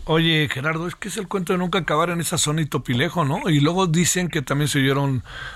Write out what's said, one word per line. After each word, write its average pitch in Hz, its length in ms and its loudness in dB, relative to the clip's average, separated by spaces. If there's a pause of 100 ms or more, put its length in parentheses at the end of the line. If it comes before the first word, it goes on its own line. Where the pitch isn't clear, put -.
Oye, 160 440 2
Gerardo, 160 380 -4
es 170 80 -6
que - 140 -10
es 175 80 -8
el 196 100 -6
cuento 190 260 -2
de 180 60 2
nunca 180 220 0
acabar 165 300 0
en 170 100 -2
esa 160 180 -2
zona 151 220 0
y 151 60 0
Topilejo, 143 580 0
¿no? 180 260 0
Y 147 80 6
luego 175 300 4
dicen 170 400 2
que 151 140 -2
también 143 260 0
se 147 100 0
oyeron 135 460 2 (320)